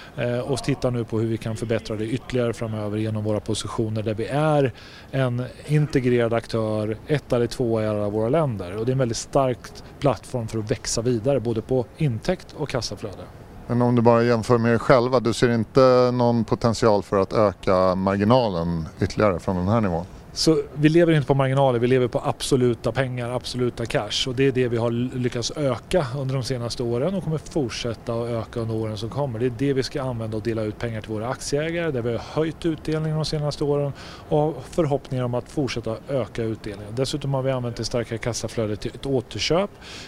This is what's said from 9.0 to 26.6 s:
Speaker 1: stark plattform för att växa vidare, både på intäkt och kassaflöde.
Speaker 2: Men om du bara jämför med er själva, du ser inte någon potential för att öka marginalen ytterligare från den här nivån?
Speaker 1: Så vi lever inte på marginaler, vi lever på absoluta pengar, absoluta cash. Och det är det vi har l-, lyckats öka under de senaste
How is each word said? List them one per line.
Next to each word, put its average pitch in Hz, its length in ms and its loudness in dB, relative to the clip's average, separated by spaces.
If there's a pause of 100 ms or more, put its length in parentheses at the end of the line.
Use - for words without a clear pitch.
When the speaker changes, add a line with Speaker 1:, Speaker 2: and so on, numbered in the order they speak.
Speaker 1:
stark 131 420 0 (420)
plattform 120 480 -2
för 113 100 -4
att 104 120 -4
växa - 320 -2
vidare, 120 380 2
både 110 220 -2
på 127 240 0 (100)
intäkt 151 640 -2
och 147 120 -4 (120)
kassaflöde. 92 400 -10 (440)
Speaker 2:
Men 123 160 2
om 123 120 4
du 120 80 6
bara 117 200 8
jämför 120 360 4
med 117 160 4
er 113 40 4
själva, 127 420 6
du 110 120 2
ser 117 220 4
inte 123 580 6
någon 120 320 4
potential 110 580 2
för 104 140 0
att 95 160 2
öka 92 640 4
marginalen 95 920 2 (120)
ytterligare 101 380 2
från 92 180 -2
den 90 120 0
här 113 120 4
nivån? 90 240 0 (300)
Speaker 1:
Så 156 280 2 (120)
vi 147 140 4
lever 165 240 6
inte 147 140 2
på 143 80 4
marginaler, 135 440 2
vi 120 80 2
lever 127 220 4
på 135 160 -2
absoluta 123 680 0
pengar, 123 380 -2
absoluta 123 560 -4
cash. 117 420 -2
Och 127 60 -4
det 135 120 4
är 135 60 2
det 123 160 2
vi 117 80 -2
har 117 120 0
l-, 120 260 -2
lyckats 123 420 -2
öka 139 500 0 (120)
under 131 160 -4
de 135 80 -2
senaste 120 400 -4